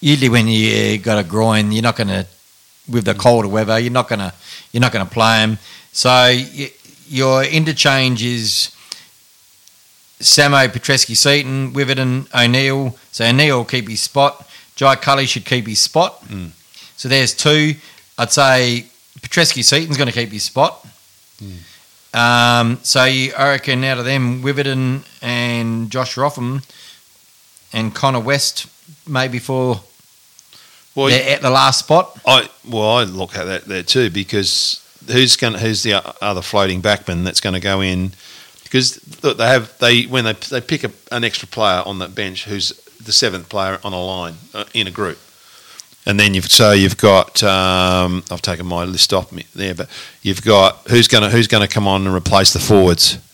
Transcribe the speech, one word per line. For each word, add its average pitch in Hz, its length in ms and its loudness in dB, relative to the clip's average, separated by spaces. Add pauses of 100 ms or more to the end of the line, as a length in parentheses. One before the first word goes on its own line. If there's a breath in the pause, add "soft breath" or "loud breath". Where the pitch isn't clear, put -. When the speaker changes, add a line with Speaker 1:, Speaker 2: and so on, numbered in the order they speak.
Speaker 1:
Usually, 143 260 2
when 113 220 4
you 110 480 2
got 107 200 0
a 104 60 0
groin, 107 480 0
you're 110 100 -2
not 117 140 0
gonna, 95 300 -4 (640)
with 120 160 -2
the 104 80 0
colder 113 340 4
weather, 110 320 0
you're 120 140 -2
not 123 160 -2
gonna, 98 240 -6 (400 loud breath)
you're 120 80 0
not 123 100 2
gonna 98 140 -2
play 110 340 2
him. 110 180 0 (360 loud breath)
So - 160 0
y-, 127 640 2 (360)
your 131 380 0
interchange 135 760 0
is 120 500 -4 (1500 loud breath)
Samo, 143 480 4
Petreski, 120 480 -2
Seaton, 135 560 0
Witherden, 131 640 -2
O'Neill. 131 600 0 (160 soft breath)
So 117 120 -4
O'Neill 131 340 2
will 117 60 -4
keep 120 220 -4
his 110 140 -8
spot. - 440 0 (300 loud breath)
Jai 135 220 4
Culley 139 280 0
should 127 200 -6
keep 120 220 -2
his 110 120 -4
spot. - 480 -2
Speaker 2:
Mm. 92 240 -12 (460 loud breath)
Speaker 1:
So - 100 -10
there's 131 260 0
two. 151 420 2 (420 loud breath)
I'd 113 160 -2
say 127 540 2 (340)
Petreski, - 420 -2
Seaton's 151 340 -2
gonna 131 140 0
keep 113 220 -6
his 104 100 -8
spot. - 420 -2 (560)
Speaker 2:
Mm. 95 180 -16 (540 loud breath)
Speaker 1:
Um, 120 680 2
so 131 220 2
you, 131 320 0
I 135 120 2
reckon 131 340 -2
out 135 140 -2
of 123 80 -6
them, 127 380 -2
Witherden 135 600 -2 (180)
and 117 680 -4
Josh 127 260 -6
Rotham 131 480 -4 (1080 loud breath)
and 110 240 -6
Connor 135 240 0
West 139 480 -4 (400)
maybe 131 320 -4
for 127 420 -4 (1120 soft breath)
Speaker 2:
Well, 135 120 0
Speaker 1:
they're 135 280 2
at - 60 -8
the 131 80 0
last 135 300 2
spot. - 460 0
Speaker 2:
I, 127 220 2 (220)
well, 110 280 0
I 123 60 2
look 92 320 -8
at 92 100 -8
that 92 200 -8
there 95 180 -8
too, 123 260 0
because 95 720 -4 (280)
who's 123 280 2
gonna, 113 220 -2
who's 110 260 -2
the 107 120 0
o-, - 260 -4
other 98 200 -4
floating 95 400 0
backman 92 420 -2
that's 90 180 -2
gonna 92 180 -4
go 98 220 -2
in? 92 300 -2 (520 loud breath)
Because - 360 -2 (240)
look, 123 140 0
they 113 100 2
have, 123 320 0
they, 120 240 2
when 123 220 -2
they, 110 80 -2
they - 280 -8
pick 147 220 -6
a, 110 80 -8 (200)
an 120 120 -4
extra 113 240 -6
player 95 380 0
on 95 140 -10
that 92 140 -10
bench 95 320 -10
who's 101 240 -6 (340)
the 110 80 -8
seventh 95 380 -2
player 95 340 -4
on 101 100 -8
a 90 100 -6
line, 90 320 -8 (180)
uh, 101 200 -10
in 110 140 -2
a 92 40 -10
group. 87 260 -6 (880 loud breath)
And 101 140 0
then 104 140 4
you've, 92 180 -2
so 107 220 6
you've 95 240 4
got, 98 460 4
um, 92 840 0
I've 87 120 -10
taken 90 240 -6
my 87 180 -4
list 90 300 -2
off 92 180 -2
me 87 140 -16 (100)
there, 95 180 -6
but 87 160 -10 (320 loud breath)
you've 95 220 -4
got 98 340 6 (120)
who's 120 180 6
gonna, 107 220 2
who's 117 180 4
gonna 104 200 2
come 104 200 -2
on 95 180 2
and 95 100 0
replace 95 380 2
the - 60 -2
forwards 92 580 4 (160)